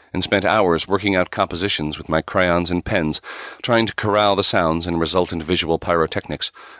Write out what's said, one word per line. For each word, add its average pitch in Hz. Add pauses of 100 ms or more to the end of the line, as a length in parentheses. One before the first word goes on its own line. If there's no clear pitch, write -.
(140)
and 92
spent 98
hours 90
working 98
out 90
compositions 85
with -
my 80
crayons 87
and 87
pens, 82 (440)
trying 113
to -
corral 104
the 98
sounds 82
and 85
resultant 82
visual 82
pyrotechnics, 82 (280)